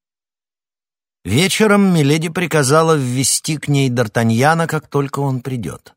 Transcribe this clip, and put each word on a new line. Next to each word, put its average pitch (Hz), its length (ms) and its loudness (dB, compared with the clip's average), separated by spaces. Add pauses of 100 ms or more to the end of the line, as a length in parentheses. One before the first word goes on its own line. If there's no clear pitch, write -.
(1200)
Вечером 196 680 2
миледи 156 360 2
приказала 160 680 2
ввести 135 600 -4
к - 100 -12
ней 139 240 0
Д'Артаньяна, 123 720 0
как 156 220 -6
только 139 320 -4
он 131 220 -4
придет. 120 560 -12